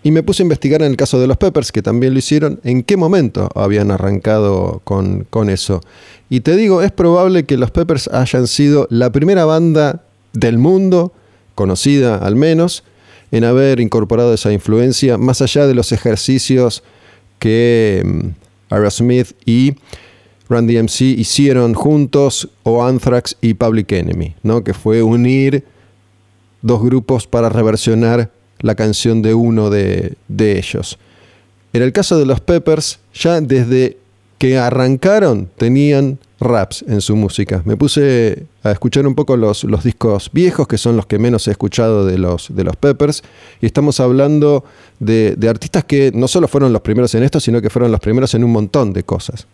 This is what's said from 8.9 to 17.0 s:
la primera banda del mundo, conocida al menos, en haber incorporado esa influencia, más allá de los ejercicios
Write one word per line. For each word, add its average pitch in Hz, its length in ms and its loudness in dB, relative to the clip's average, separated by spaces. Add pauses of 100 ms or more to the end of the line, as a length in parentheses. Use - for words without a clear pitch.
la 120 200 0
primera 165 340 2
banda 156 580 2 (280)
del 117 280 0
mundo, 180 520 2 (440)
conocida 113 600 0
al 95 180 -2
menos, 160 480 0 (480)
en 117 140 2
haber 127 340 2
incorporado 113 520 0
esa 107 220 0
influencia, 117 640 0
más 123 240 0
allá 143 240 2
de 135 80 2
los 120 180 0
ejercicios 123 920 0 (560)